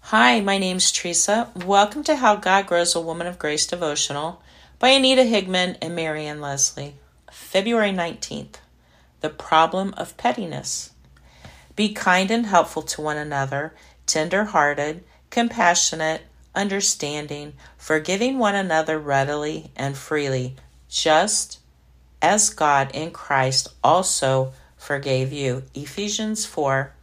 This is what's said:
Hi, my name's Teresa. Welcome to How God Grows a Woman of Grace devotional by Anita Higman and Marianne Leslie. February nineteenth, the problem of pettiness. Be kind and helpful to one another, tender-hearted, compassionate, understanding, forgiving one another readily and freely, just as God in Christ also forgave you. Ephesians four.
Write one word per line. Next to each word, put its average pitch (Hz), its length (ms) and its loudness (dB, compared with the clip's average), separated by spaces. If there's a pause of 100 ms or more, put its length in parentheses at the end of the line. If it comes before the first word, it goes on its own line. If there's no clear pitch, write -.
Hi, 233 300 4
my 196 180 0
name's 185 340 0
Teresa. 202 600 0 (160)
Welcome 208 380 4
to 311 100 2
How 240 200 4
God 196 300 2
Grows 175 300 2
a 175 40 0
Woman 170 280 -6
of 180 100 -8
Grace 151 300 -2
devotional 156 720 -4 (380)
by 254 100 4
Anita 262 320 6
Higman 190 640 0
and 170 120 -6
Marianne 151 460 -6
Leslie. 143 540 -4 (360)
February 208 600 0
nineteenth, 170 680 -8 (600)
the 156 80 -2
problem 165 680 2
of - 200 -10
pettiness. 180 720 -4 (880)
Be 208 180 0
kind 190 380 2
and 226 160 0
helpful 170 340 2
to 151 200 -8
one 151 160 -2
another, 143 580 -4 (320)
tender-hearted, 160 960 0 (260)
compassionate, 175 960 0 (320)
understanding, 151 1000 -4 (240)
forgiving 196 640 0
one 208 160 2
another 160 420 0
readily 147 800 -2
and 139 200 -4
freely, 135 600 -4 (340)
just - 680 0 (600)
as 202 300 4
God 143 460 2
in 160 160 -6
Christ 135 560 0 (160)
also 131 720 2 (220)
forgave 135 560 -2
you. 135 340 -4 (100)
Ephesians 208 720 -6
four. 139 560 -2